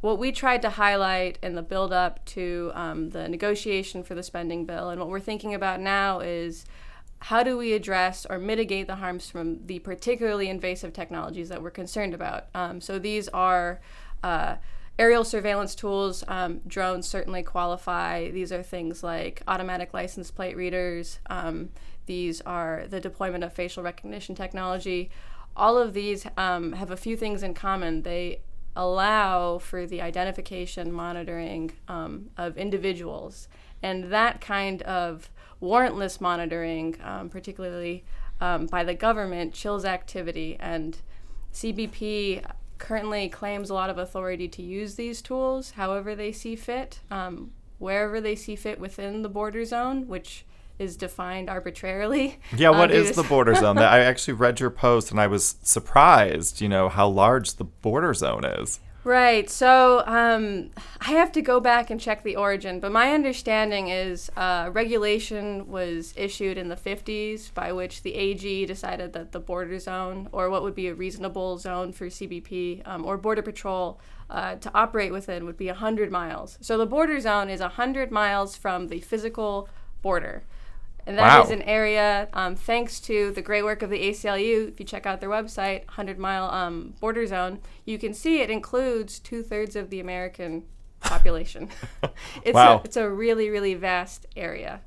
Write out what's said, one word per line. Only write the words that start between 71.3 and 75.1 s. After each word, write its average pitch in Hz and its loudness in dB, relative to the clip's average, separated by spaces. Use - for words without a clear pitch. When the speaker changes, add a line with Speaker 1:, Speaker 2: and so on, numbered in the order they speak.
Speaker 1:
zone 180 -6
for 180 -10
C 190 -12
B 175 -10
P, 180 -6
um, 175 -8
or 196 -4
Border 214 0
Patrol, 190 -4
uh, 185 -6
to 214 -12
operate 208 2